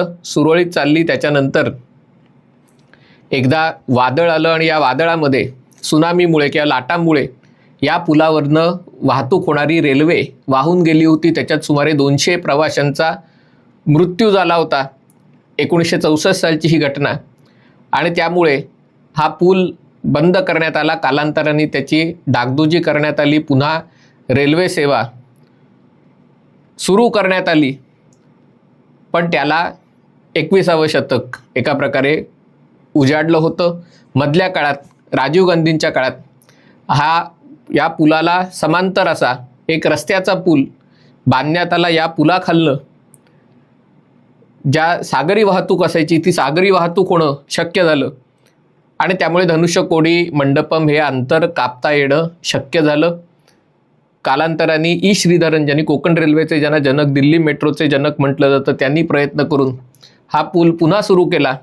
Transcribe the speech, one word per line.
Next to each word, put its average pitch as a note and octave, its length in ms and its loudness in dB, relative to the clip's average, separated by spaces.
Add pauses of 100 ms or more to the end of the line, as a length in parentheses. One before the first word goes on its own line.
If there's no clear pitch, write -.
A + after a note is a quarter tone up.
(260)
सुरळीत D#3+ 420 0
चालली. D#3+ 360 0
त्याच्यानंतर C#3 680 0 (1600)
एकदा D#3 420 0 (160)
वादळ C3 420 2
आलं D#3+ 180 0
आणि E3 180 0
या D#3 120 2
वादळामध्ये, C#3+ 720 0 (320)
त्सुनामीमुळे E3 640 2
किंवा D3+ 180 -2
लाटांमुळे D3 600 0 (560)
या D3+ 140 2
पुलावरनं D#3 760 2 (300)
वाहतूक C3+ 440 0
होणारी D3+ 340 0
रेल्वे D3+ 420 2 (260)
वाहून D#3 340 2
गेली D#3+ 220 4
होती. D#3+ 260 2
त्याच्यात D3+ 300 -2
सुमारे D3+ 320 0
दोनशे C#3 440 0
प्रवाशांचा D3+ 760 -2 (760)
मृत्यू F3+ 440 2
झाला F3+ 240 2
होता D3+ 320 -2 (720)
एकोणीसशे E3 400 0
चौसष्ट E3+ 420 0
सालची E3 280 0
ही D#3+ 100 2
घटना. C#3+ 340 -2 (800)
आणि D3+ 180 0
त्यामुळे E3+ 520 0 (540)
हा D#3 120 0
पूल F3+ 440 0 (320)
बंद D3+ 340 2
करण्यात D#3+ 380 -2
आला. D#3 180 0
कालांतराने D3+ 720 -2
त्याची D3+ 460 -2 (140)
डागडुजी C#3 540 0
करण्यात D3+ 400 -2
आली. D3 180 2
पुन्हा D3+ 420 -2 (500)
रेल्वे C#3+ 380 2
सेवा C#3+ 360 -2 (1700)
सुरू A3+ 300 2
करण्यात F#3+ 400 -2
आली, D3+ 260 0 (1400)
पण E3+ 140 0
त्याला D#3+ 460 -2 (600)
एकविसावं D#3+ 520 2
शतक C3+ 520 -4 (180)
एका C3 160 -2
प्रकारे C#3 520 -2 (720)
उजाडलं D#3 440 2
होतं. E3+ 420 -2 (340)
मधल्या D3 340 0
काळात, D3 260 -2 (380)
राजीव D3 360 2
गांधींच्या D#3+ 420 0
काळात, C3 200 -2 (800)
हा, D#3 340 0 (500)
या D3+ 140 0
पुलाला E3 560 0
समांतर F#3 640 -2
असा C#3+ 360 -2 (240)
एक E3 180 -2
रस्त्याचा F#3 480 -2
पूल E3+ 300 0 (640)
बांधण्यात D3+ 460 0
आला. F3 160 2
या D#3+ 180 0
पुलाखालनं E3 680 0 (2000)
ज्या D#3+ 300 0
सागरी D#3+ 400 0
वाहतूक F#3 420 0
असायची, D#3+ 400 0
ती F#3 80 2
सागरी D#3+ 380 0
वाहतूक F3 380 0
होणं D#3+ 260 0 (160)
शक्य F3 340 -2
झालं C#3+ 260 0 (880)
आणि F3 160 0
त्यामुळे F3 300 0
धनुष्यकोडी E3+ 840 0
मंडपम D3+ 580 0
हे D3 80 2
अंतर D3 500 0
कापता C3+ 460 -4
येणं C#3+ 340 0 (180)
शक्य - 380 -4
झालं. D#3 360 0 (1080)
कालांतराने D#3+ 680 0
ई F3+ 220 2
श्रीधरन, E3 500 2
ज्यांनी D3 200 0
कोकण E3 340 0
रेल्वेचे D#3 420 0
ज्यांना D3+ 180 0
जनक, C#3+ 280 2
दिल्ली C#3+ 320 2
मेट्रोचे D3+ 500 0
जनक C#3 300 0
म्हटलं C#3 400 2
जातं, C3+ 140 -2
त्यांनी D3 300 0
प्रयत्न D3 420 -2
करून C3+ 320 0 (520)
हा D#3 140 -2
पूल E3+ 340 0
पुन्हा F3 240 2
सुरू F#3+ 240 2
केला C#3+ 380 0